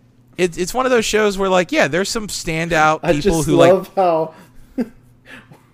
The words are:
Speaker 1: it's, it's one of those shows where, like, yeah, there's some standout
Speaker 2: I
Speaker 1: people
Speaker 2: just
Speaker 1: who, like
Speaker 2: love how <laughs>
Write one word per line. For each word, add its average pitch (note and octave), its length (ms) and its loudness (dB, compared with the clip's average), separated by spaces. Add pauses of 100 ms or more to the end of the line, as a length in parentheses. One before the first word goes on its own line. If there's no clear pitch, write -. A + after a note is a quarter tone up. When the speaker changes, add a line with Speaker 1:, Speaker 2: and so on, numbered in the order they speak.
(380)
Speaker 1:
it's, E3+ 200 -2
it's F3 140 -6
one B3+ 140 -2
of B3+ 60 2
those A3+ 140 2
shows G#3+ 320 0
where, F#3+ 100 -2
like, F#3 240 0
yeah, C4 160 0
there's F3 200 -2
some G#3+ 200 -8
standout D#3+ 760 -2
Speaker 2:
I E3+ 120 0
Speaker 1:
people E3 240 0
Speaker 2:
just C#3+ 100 0
Speaker 1:
who, D3+ 80 2
like E3+ 160 6
Speaker 2:
love F#3 240 0
how E3 380 0 (420)
<laughs> A#3+ 80 -2 (880)